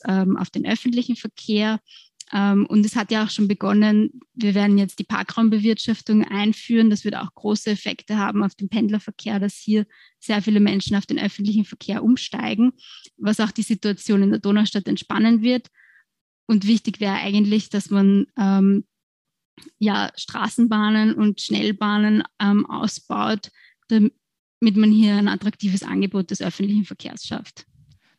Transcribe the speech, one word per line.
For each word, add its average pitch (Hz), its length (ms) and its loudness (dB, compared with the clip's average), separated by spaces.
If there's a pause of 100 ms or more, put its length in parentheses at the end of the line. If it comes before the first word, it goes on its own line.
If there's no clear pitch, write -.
ähm, 190 300 2
auf 180 120 -4
den - 160 -6
öffentlichen 240 500 -2
Verkehr. 214 640 -2 (520)
Ähm, 202 360 2
und 208 180 4
es 220 100 -4
hat 214 160 -2
ja 214 140 0
auch 208 40 -4
schon 208 200 0
begonnen, 208 720 2 (120)
wir 208 220 -2
werden 202 220 4
jetzt 196 220 0
die 202 40 -8
Parkraumbewirtschaftung 214 1200 0
einführen. 220 680 0
Das 208 140 -2
wird 208 120 -6
auch - 180 -10
große 214 380 -4
Effekte 202 460 -6
haben 202 260 -2
auf 196 120 -2
den 196 140 -8
Pendlerverkehr, 208 720 -4
dass 196 160 -4
hier 214 300 -2 (340)
sehr 208 220 -4
viele 208 200 2
Menschen 202 340 0
auf 202 100 -2
den - 140 -4
öffentlichen 202 460 -2
Verkehr - 360 -8
umsteigen, 233 720 0 (460)
was 214 240 -2
auch 220 100 -2
die - 100 -6
Situation 202 640 -2
in 196 60 2
der 220 100 0
Donaustadt 202 480 -2
entspannen - 540 0
wird. 247 260 0 (800)
Und 208 180 2
wichtig 214 360 0
wäre 196 140 -2
eigentlich, 202 540 0
dass 202 200 -4
man, 196 380 4 (100)
ähm, 196 480 2 (920)
ja, 196 360 0
Straßenbahnen 214 1000 0
und 208 280 0
Schnellbahnen, 208 840 0 (160)
ähm, 202 280 2
ausbaut, - 840 -6 (360)
damit - 880 0
man 214 140 4
hier 214 240 4
ein 202 120 2
attraktives 196 560 -4
Angebot 190 480 -4
des 196 100 -6
öffentlichen 202 440 -2
Verkehrs - 400 -16
schafft. - 400 -14 (540)